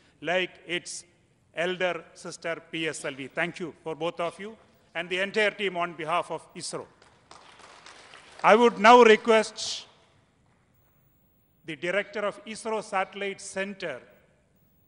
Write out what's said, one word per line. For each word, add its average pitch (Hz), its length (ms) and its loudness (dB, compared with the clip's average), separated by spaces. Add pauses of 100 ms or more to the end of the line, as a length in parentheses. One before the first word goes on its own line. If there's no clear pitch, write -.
(200)
like 175 320 -2 (140)
its - 380 -8 (500)
elder 175 500 -4 (100)
sister 165 560 -10
P 160 180 -4
S - 160 -8
L 147 160 -8
V. 135 60 -10
Thank 165 320 -6
you 160 160 -10 (100)
for 160 100 -8
both 165 260 -6
of 170 200 -6
you 214 160 -16 (380)
and 170 160 -8
the 180 80 -2
entire 202 320 0
team 190 260 -4
on 175 180 -4
behalf 160 360 -4
of 160 240 -10
isro. 151 320 -12 (1600)
I 175 120 8
would 233 240 4
now 240 240 10
request 220 840 4 (1800)
the 160 120 -10
director 185 440 -4
of 208 240 -6
isro 220 380 -8
Satellite 196 580 -6
Center 190 600 -10 (880)